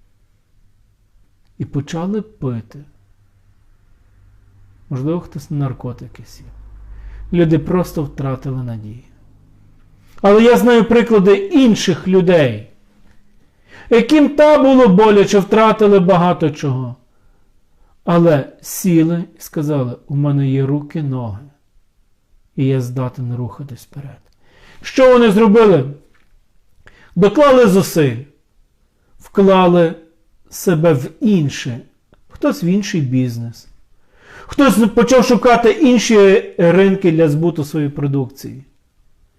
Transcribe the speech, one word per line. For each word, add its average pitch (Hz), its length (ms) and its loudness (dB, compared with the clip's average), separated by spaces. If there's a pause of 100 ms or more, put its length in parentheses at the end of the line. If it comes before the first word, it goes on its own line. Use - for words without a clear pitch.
(1600)
І - 60 -10
почали 170 580 -8
пити. 127 560 -12 (2000)
Можливо, 151 300 -6
хтось - 300 -18
на 156 60 -8
наркотики 127 720 -12
сів. - 200 -20 (840)
Люди 170 260 0
просто 170 460 -6
втратили 135 580 -10
надію. 113 400 -14 (1200)
Але 202 200 4
я 233 140 6
знаю 226 280 2
приклади 214 520 2
інших 226 720 0
людей, 170 600 0 (1200)
яким 277 380 2
та 302 340 2
було 262 260 4
боляче, 202 500 4
втратили 208 600 2
багато 175 500 0
чого. 127 460 -8 (1080)
Але 170 560 0
сіли 170 640 -2 (140)
і - 20 -20
сказали: 143 560 -6 (100)
"У 143 100 -8
мене 139 340 -2
є 135 160 -2
руки, 147 360 -6
ноги, 123 420 -10 (1120)
і 139 100 -4
я 135 140 -2
здатен 123 560 -8
рухатись 123 460 -14
вперед". - 380 -20 (600)
Що 262 300 2
вони 233 180 4
зробили? 202 540 4 (1300)
Доклали 247 520 2
зусиль, 170 500 0 (1040)
вклали 185 760 2 (560)
себе 165 420 -2
в 139 180 -4 (100)
інше, 147 600 -2 (480)
хтось - 360 -6
в - 0 -
інший 190 360 -4
бізнес, 120 680 -6 (800)
хтось 254 320 0 (160)
почав 240 300 2
шукати 233 460 2
інші 208 880 2
ринки 185 540 2
для 160 160 2
збуту 160 360 -2
своєї 147 260 -6
продукції, 135 720 -8 (760)